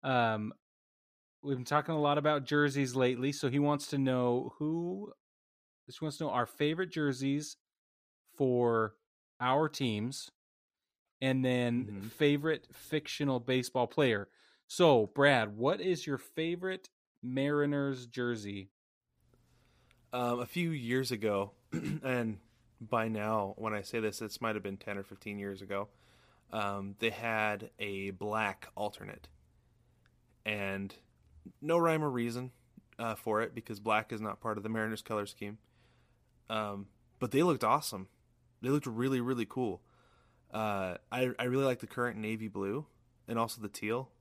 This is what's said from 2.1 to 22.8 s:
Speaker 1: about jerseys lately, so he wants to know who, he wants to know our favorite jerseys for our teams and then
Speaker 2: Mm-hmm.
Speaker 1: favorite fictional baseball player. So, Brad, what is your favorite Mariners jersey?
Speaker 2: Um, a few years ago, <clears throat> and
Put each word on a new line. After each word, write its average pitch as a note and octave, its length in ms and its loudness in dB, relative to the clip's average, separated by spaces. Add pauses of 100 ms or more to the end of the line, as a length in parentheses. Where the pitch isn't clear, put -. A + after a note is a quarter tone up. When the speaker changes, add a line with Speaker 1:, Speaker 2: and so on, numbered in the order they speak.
Speaker 1:
about D3 260 2
jerseys C#3 520 2
lately, B2+ 340 2
so C#3+ 180 -2
he C#3 120 2
wants C#3+ 280 2
to C#3+ 100 -2
know B2 600 2
who, F3 540 -4 (760)
he B2+ 160 -18
wants D3+ 160 -6
to E3 60 -4
know C3+ 60 0
our A#2+ 140 2
favorite E3 460 0
jerseys C#3 680 0 (800)
for A#2+ 600 4 (440)
our C3+ 280 4
teams B2 640 -2 (920)
and C3 220 2
then B2 400 2
Speaker 2:
Mm-hmm. G2+ 240 -8
Speaker 1:
favorite D3 640 2
fictional C#3+ 680 -2
baseball B2 480 2
player. A#2 420 2 (380)
So, C3+ 480 6
Brad, B2 420 6
what D3+ 240 2
is F3+ 240 0
your C#3 140 -2
favorite F3 720 -6 (340)
Mariners C#3 840 0
jersey? G#2 600 -4 (1400)
Speaker 2:
Um, A#2+ 280 0
a A#2+ 60 -4
few E3+ 260 -2
years B2+ 400 0
ago, G#2 400 0 (100)
<clears throat> - 100 -12 (300)
and A#2+ 360 -2 (420)